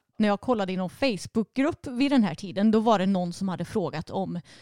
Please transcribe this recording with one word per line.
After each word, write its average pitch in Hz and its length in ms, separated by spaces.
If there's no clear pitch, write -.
när 208 100
jag 202 120
kollade 202 320
i 185 40
någon 185 140
Facebookgrupp 254 960
vid 262 240
den 247 140
här 160 100
tiden, 196 360
då 220 100
var 214 180
det 190 80
någon 180 260
som 196 160
hade 170 160
frågat 156 460
om 175 300